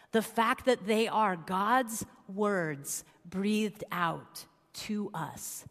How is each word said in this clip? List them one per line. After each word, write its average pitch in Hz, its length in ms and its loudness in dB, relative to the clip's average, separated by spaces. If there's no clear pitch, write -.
The 226 100 4
fact 233 440 0
that 240 200 4
they 220 220 4
are 190 300 2
God's 214 680 0
words 185 800 0
breathed 202 680 0
out 165 560 -4
to 208 400 -4
us. - 580 -8